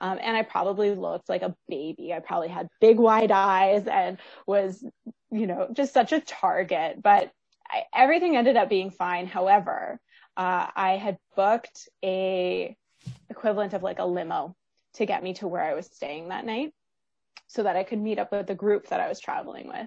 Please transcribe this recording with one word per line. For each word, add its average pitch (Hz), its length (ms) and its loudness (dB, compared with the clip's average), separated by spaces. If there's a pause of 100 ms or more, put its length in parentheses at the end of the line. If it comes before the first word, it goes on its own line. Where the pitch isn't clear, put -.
Um, 185 220 -4
and 226 140 -2
I 220 60 2
probably 202 520 0
looked 170 340 -6
like 180 140 -2
a 185 120 -4 (140)
baby. 160 460 -8
I 165 60 -6
probably 170 280 -4
had 175 200 -8 (120)
big 220 180 10
wide 220 320 6
eyes 196 560 4
and 185 320 0 (280)
was, 196 360 0 (480)
you 214 160 -2
know, 185 260 -2
just 277 200 0
such 247 200 4
a 311 80 2
target. 170 800 -2
But 202 280 4 (400)
I, - 140 -4 (100)
everything 320 420 4
ended 240 200 4
up 202 140 4
being 190 200 0
fine. 180 360 -4
However, 190 720 0 (380)
uh, 185 360 -2
I 190 180 2
had 196 260 -4 (180)
booked 214 520 0 (140)
a 185 720 -2 (540)
equivalent 208 460 -4
of, 185 80 -6
like, 180 160 -6
a 185 80 -2
limo 175 500 -6 (380)
to 233 100 -4
get 185 180 -4
me 185 120 -8
to 190 140 -10
where - 140 -4
I 156 120 -2
was 170 120 -8
staying 156 440 -12
that 226 160 -10
night 247 260 -6 (760)
so 220 160 -4
that 180 120 0
I 190 80 -2
could 214 160 -6
meet 214 180 -4
up - 140 -6
with 202 140 -4
the 196 80 -6
group 202 340 0
that 185 120 -2
I 175 80 -2
was - 120 -8
traveling - 480 -10
with. - 180 -10